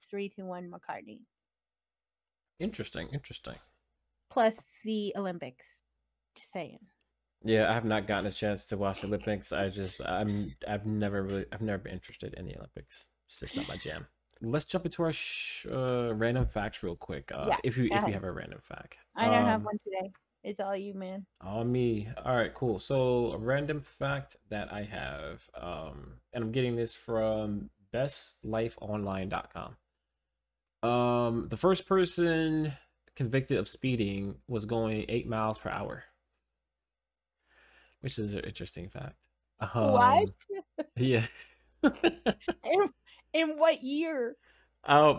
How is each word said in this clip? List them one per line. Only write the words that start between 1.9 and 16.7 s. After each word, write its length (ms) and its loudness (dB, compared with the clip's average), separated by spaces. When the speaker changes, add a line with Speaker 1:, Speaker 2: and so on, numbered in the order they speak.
Speaker 2:
Interesting, 520 -6
interesting. 440 -10
Speaker 1:
Plus 240 4
the 340 -2
Olympics. 500 -6
Just 160 -20
saying. 280 -10
Speaker 2:
Yeah, 260 6
I 40 2
have 100 0
not 220 2
gotten 200 2
a 60 -2
chance 340 -2
to 120 -4
watch 240 -2
the 60 -4
Olympics. 440 -2
I 160 0
just, 320 -6
I'm, 540 0
I've 200 -4
never 360 0
really, 300 -2
I've 80 -8
never 220 -2
been 100 -10
interested 420 -10
in 120 -10
the 100 -10
Olympics. 520 -16
It's 120 -16
just 140 -10
not 140 -6
my 80 -8
jam. 300 -8
Let's 240 -2
jump 220 -4
into 160 -4
our 100 2
sh-, 580 -8
uh, 440 0
random 320 4
facts 360 -4